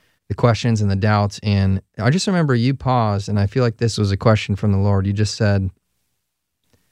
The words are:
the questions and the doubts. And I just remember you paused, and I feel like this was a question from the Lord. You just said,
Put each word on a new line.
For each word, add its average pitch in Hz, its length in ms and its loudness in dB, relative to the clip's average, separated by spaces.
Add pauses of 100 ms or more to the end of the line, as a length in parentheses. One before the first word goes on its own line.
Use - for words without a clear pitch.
(280)
the - 80 -8
questions 117 460 0
and 101 100 0
the 98 60 0
doubts. 104 460 0
And 98 380 0 (160)
I 107 120 0
just 180 180 0
remember 170 280 0
you 120 180 0
paused, 110 560 -2
and 104 100 0
I 101 80 2
feel 127 160 0
like 120 140 -2
this 117 200 -2
was 101 140 0
a 98 60 0
question 107 400 0
from 104 160 0
the 95 60 2
Lord. 98 280 2
You 101 60 0
just 104 220 -2
said, 101 340 0 (1200)